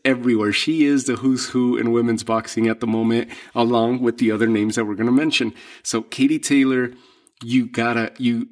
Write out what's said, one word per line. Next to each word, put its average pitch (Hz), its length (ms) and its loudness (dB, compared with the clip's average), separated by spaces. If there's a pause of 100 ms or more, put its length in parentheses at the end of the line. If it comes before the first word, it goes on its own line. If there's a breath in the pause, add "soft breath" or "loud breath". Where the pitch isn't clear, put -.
everywhere. 120 480 2
She 156 320 0
is 143 220 2
the 123 120 -2
who's 127 320 -2
who 123 280 0
in 117 140 0
women's 117 320 0
boxing 113 440 -2
at 110 120 -2
the 120 80 -4
moment, 113 420 0 (240 loud breath)
along 120 460 2
with 117 180 0
the 113 140 2
other 110 160 2
names 107 300 0
that 113 80 -2
we're 104 100 -6
gonna 113 160 0
mention. 135 420 0 (300 loud breath)
So 113 180 -4
Katie 143 380 0
Taylor, 131 540 0 (500 soft breath)
you 120 240 0
gotta, 117 500 -2
you, 120 340 -2